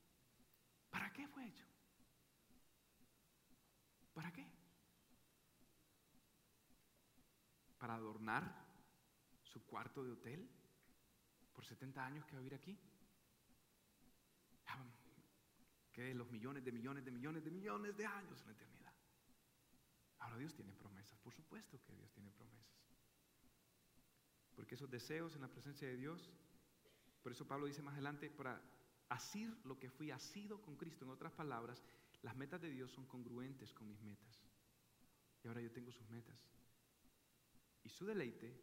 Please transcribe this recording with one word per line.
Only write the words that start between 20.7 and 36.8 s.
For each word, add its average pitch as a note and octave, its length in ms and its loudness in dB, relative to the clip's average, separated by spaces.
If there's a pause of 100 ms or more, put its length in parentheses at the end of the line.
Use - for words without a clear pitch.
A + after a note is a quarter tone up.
promesas, G2 480 -10
por - 140 -8
supuesto D#3+ 500 -8
que - 100 -12
Dios G2+ 200 -10
tiene G2+ 180 -8
promesas. A2 420 -12 (1800)
Porque B2+ 200 -2
esos C3+ 140 -2
deseos D3+ 460 2
en D3 60 -2
la B2+ 80 0
presencia C#3 380 -2
de B2+ 100 4
Dios, D#3 340 0 (880)
por A#2+ 120 0
eso C3 120 -2
Pablo C#3+ 200 6
dice D3 160 2
más C#3+ 120 -2
adelante, C#3+ 360 2
"Para B2+ 320 2 (480)
asir G#3 400 4 (160)
lo C3 120 0
que C3 120 -4
fui D3 220 2
asido G3+ 500 -2
con D3 160 -4
Cristo". E3 260 0
En C3 80 0
otras D#3 220 0
palabras, B2 500 6 (380)
las A#2+ 160 2
metas E3+ 240 2
de E3+ 80 2
Dios B2+ 220 0
son C3+ 140 -6
congruentes B2 680 0
con A2 160 -6
mis G2+ 120 -4
metas. - 400 -6 (1000)
Y A#2 60 0
ahora A#2 100 2
yo A#2 120 2
tengo A#2+ 200 -2
sus A#2 180 -10
metas. A#2 300 -4 (1400)